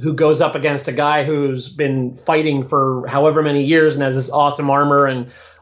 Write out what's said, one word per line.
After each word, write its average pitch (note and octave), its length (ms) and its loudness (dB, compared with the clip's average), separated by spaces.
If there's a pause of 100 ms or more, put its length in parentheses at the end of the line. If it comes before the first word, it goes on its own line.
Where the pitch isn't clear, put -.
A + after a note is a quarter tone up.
who D3+ 120 -2
goes D3+ 260 2
up D3+ 140 0
against C#3+ 340 -2
a C#3+ 40 -4
guy D3 320 0
who's C#3 440 -4
been C3+ 480 -4
fighting D#3 480 -2
for C3 440 -2
however D3+ 340 2
many C#3+ 220 0
years D#3 300 4
and C#3 80 -2
has C3 120 0
this C3 160 -4
awesome C#3+ 400 0
armor C#3+ 360 2
and B2 240 -4 (320)